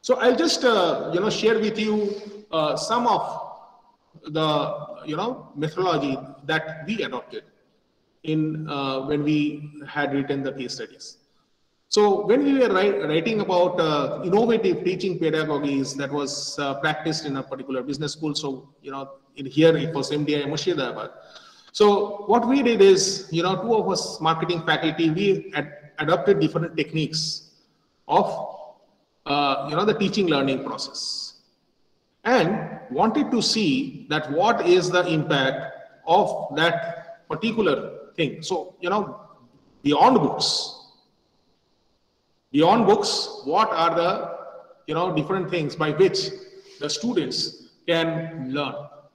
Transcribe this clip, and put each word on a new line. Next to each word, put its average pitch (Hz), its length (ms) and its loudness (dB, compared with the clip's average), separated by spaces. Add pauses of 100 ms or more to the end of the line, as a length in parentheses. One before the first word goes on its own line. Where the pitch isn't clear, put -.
So 247 140 2
I'll 247 200 4
just, 330 280 0
uh, 180 500 2
you 175 60 2
know, 208 100 0
share 220 300 2
with 208 180 -2
you, 214 760 -2
uh, 151 240 0
some 240 300 -2
of 208 160 2 (1040)
the, 151 600 -2 (180)
you 151 120 -6
know, 233 380 -6
methodology 156 640 -2 (280)
that 156 420 -6
we 202 160 -4
adopted 120 400 -10 (800)
in, 156 440 -2
uh, 135 380 -4
when 147 180 -2
we 147 480 -2 (160)
had 143 260 -4
written 139 280 -2
the 135 120 -4
case 131 200 -10
studies. - 440 -14 (720)
So 208 360 4
when 247 180 4
we 277 100 4
were 254 160 4
wri-, 190 380 2
writing 208 340 0
about, 180 380 2
uh, 147 460 0
innovative 196 580 2
teaching 180 360 -2
pedagogies 147 760 0
that 139 160 -6
was, 143 460 -6
uh, 143 180 -4
practiced 156 500 -4
in 139 120 -6
a 135 60 -6
particular 135 400 -6
business 143 300 -6
school. 156 200 -6
So, 135 480 -8
you 135 100 -16
know, 135 200 -12 (240)
in 143 100 -12
here 156 320 4
it 160 160 -4
was 135 180 -4
M 147 140 -2
D 147 160 0
I 143 40 -4
Murshidabad. 143 680 -4 (600)
So - 560 4
what 233 200 2
we 269 160 2
did 226 180 4
is, - 500 6
you 165 120 0
know, 190 180 0
two 226 140 2
of 190 140 0
us - 320 -4
marketing 165 440 0
faculty, 160 440 2
we 185 440 0
ad-, - 460 -8
adopted 165 400 4
different 165 380 0
techniques 156 760 -4 (560)
of, - 460 0 (720)
uh, 143 440 0
you 151 60 -4
know, 185 100 2
the 214 80 4
teaching 196 340 0
learning 135 360 2
process, - 760 -10 (840)
and 214 560 0 (120)
wanted 214 400 2
to 233 100 2
see 151 680 -2
that 151 220 -2
what 190 340 2
is 180 240 6
the 180 180 4
impact 143 680 0 (320)
of - 480 2
that - 720 -2
particular 160 640 -2 (240)
thing. 156 260 -4
So, - 380 -6
you 175 100 -4
know, 185 300 -4 (640)
beyond 151 340 6
books, - 760 -2 (1600)
beyond 185 340 6
books, - 580 2
what 185 280 2
are 165 240 2
the, 175 420 -2 (500)
you 151 60 -4
know, 175 200 0
different 180 360 -2
things 160 260 -4
by 151 160 0
which 175 380 2 (500)
the 147 100 -6
students - 800 -4 (160)
can 160 680 -2
learn? 143 220 -4 (400)